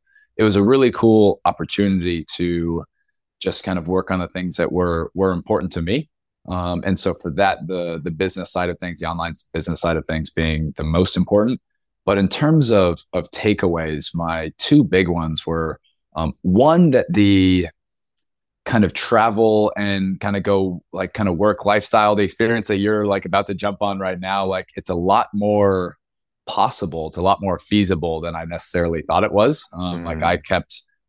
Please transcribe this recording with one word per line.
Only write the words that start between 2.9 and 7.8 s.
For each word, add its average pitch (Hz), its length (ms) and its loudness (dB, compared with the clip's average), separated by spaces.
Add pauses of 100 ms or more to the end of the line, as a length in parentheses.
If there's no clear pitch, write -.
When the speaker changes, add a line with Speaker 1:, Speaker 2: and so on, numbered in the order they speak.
Speaker 1:
just - 220 -6
kind 92 160 -4
of 80 100 -6
work 92 220 -2
on 92 100 -2
the 87 80 -6
things 90 280 -8
that - 160 -2
were, 85 420 -2
were 95 180 0
important 87 400 -2
to 85 100 -4
me. 117 260 -2 (400)
Um, 87 380 -4
and 95 120 0
so 92 140 -2
for - 200 -8
that, 90 340 0
the, 87 360 -6